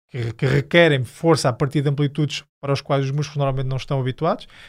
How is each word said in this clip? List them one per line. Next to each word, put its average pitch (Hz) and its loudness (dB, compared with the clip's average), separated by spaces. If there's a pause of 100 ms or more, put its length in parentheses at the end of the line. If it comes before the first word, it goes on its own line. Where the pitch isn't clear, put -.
que, 117 -6
que - -2
requerem 139 4
força 151 0
a - -4
partir 143 -2
de 147 0
amplitudes 147 -2 (200)
para 139 -2
os 135 0
quais 139 0
os 135 -4
músculos 143 -4
normalmente 135 0
não 131 -2
estão 135 -4
habituados, 156 -2 (220)